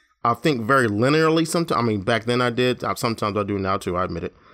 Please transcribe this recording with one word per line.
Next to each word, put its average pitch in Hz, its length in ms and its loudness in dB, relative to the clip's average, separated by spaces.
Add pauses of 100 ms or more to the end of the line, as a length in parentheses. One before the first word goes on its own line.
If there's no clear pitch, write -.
(260)
I 117 80 2
think 123 320 0
very 127 220 4
linearly 156 600 2
sometimes. 170 320 -2
I - 20 0
mean, 107 200 0
back 107 240 -2
then 120 160 0
I 123 80 2
did. 123 340 -2
I, 110 120 -2
sometimes 110 420 -2
I 104 60 0
do 101 140 -2
now 95 200 -2
too, 95 180 -4
I 90 80 -2
admit 87 220 -6
it. - 80 -10 (200)